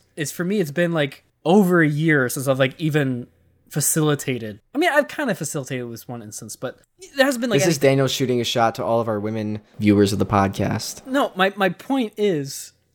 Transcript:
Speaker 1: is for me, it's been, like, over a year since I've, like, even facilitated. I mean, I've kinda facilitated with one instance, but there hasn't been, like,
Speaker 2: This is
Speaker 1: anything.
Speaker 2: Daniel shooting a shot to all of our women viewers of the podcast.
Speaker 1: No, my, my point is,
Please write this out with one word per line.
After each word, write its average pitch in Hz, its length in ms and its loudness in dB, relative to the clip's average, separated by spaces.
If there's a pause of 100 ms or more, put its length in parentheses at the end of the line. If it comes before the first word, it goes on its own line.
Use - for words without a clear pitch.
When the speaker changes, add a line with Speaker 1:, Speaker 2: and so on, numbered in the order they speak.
(160)
Speaker 1:
is 151 160 -6
for - 120 -6
me, 202 160 -2
it's 156 120 -2
been, 175 200 -2
like, 147 320 -2 (220)
over 185 360 6
a 156 60 4
year 147 420 2
since 135 180 -6
I've, 135 120 2
like, 131 200 0
even 139 460 -2 (540)
facilitated. 139 800 -2 (160)
I - 20 -4
mean, 339 140 2
I've 285 160 0
kinda 262 280 -4
facilitated 131 520 -8
with 117 220 -14
one 120 120 -12
instance, 107 340 -16
but - 240 -10 (360)
there 262 100 2
hasn't 254 160 -2
been, 254 80 -2
like, 214 100 2
Speaker 2:
This - 80 2
is 160 100 2
Speaker 1:
anything. 139 140 4
Speaker 2:
Daniel 135 160 4
shooting 123 340 0
a - 20 -2
shot 113 320 0
to 117 80 -6
all 117 160 2
of 113 80 -2
our 107 120 -2
women 107 420 -4 (180)
viewers 104 320 6
of 98 80 0
the 98 60 0
podcast. 101 800 -2
Speaker 1:
No, 262 280 -2
my, 190 200 4
my 196 140 2
point 254 480 -4
is, 160 560 -2 (220)